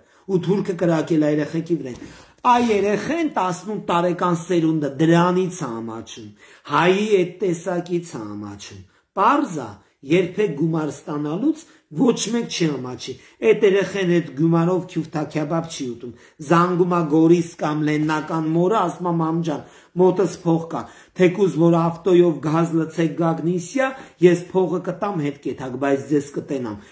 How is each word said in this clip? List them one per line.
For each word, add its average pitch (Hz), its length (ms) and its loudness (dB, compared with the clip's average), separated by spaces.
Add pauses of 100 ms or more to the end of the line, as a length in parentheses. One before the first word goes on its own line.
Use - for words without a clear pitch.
(280)
ու 190 140 0
թուրքը 190 340 -2
կրակել 165 480 2
ա 151 80 2
երեխեքի 160 440 -2
վրան։ 131 280 -8 (400)
Այ 247 200 4
երեխեն, 214 680 0
տասնութ 185 520 -4
տարեկան 175 540 0
սերունդը, 160 560 0
դրանից 175 600 4
ա 139 160 -6
ամաչում, 113 560 -12 (380)
հայի 185 460 2
էդ 180 240 2
տեսակից 175 760 -4
ա 127 100 -10
ամաչում։ 104 640 -12 (340)
Պարզ 233 380 2
ա, 120 160 -8 (300)
երբեք 180 520 0
գումար 156 380 -2
ստանալուց 156 720 -4 (300)
ոչ 165 340 2
մեկ 226 240 -2
չի - 180 -2
ամաչի։ 127 460 -6 (260)
Էդ 226 260 4
երեխեն 190 460 2
էդ 170 200 2
գումարով 165 540 2
քյուֆթաքյաբաբ 156 840 -4
չի - 160 -8
ուտում։ 120 260 -10 (280)
Զանգում 175 540 2
ա 175 120 2
Գորիս 165 480 4
կամ 151 280 -2
Լեննական 151 680 0
մորը, 175 280 2
ասում 175 320 -2
ա, 170 60 0
«Մամ 165 260 0
ջան, 147 220 -4 (300)
մոտս 180 420 4
փող 165 300 0
կա, 127 160 -8 (320)
թեկուզ 180 440 2
որ 170 220 4
ավտոյով 170 640 4
գազ 160 340 0
լցեք 160 400 -2
գաք 165 260 -2
նիսյա, 180 480 -2 (280)
ես 170 280 6
փողը 185 380 0
կտամ, 185 420 -4
հետ 143 160 -6
կեթաք, 127 380 -8
բայց 135 260 0
ձեզ 143 260 0
կտենամ, 123 460 -6 (140)